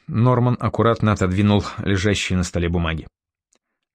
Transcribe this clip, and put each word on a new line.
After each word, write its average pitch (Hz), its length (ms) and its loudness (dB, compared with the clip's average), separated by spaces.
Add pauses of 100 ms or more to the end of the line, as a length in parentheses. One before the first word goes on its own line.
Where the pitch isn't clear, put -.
Норман 123 520 2
аккуратно 110 520 0
отодвинул 101 520 2 (140)
лежащие 95 600 -2
на 90 60 0
столе 85 260 -2
бумаги. 85 380 -2 (880)